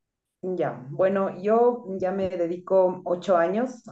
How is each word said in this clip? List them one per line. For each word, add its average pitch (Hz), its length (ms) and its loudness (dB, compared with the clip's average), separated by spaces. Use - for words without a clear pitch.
Ya, 160 500 -6
bueno, 190 520 0
yo 233 420 2
ya 185 140 -2
me 190 180 -2
dedico 180 720 0
ocho 180 320 0
años 196 560 0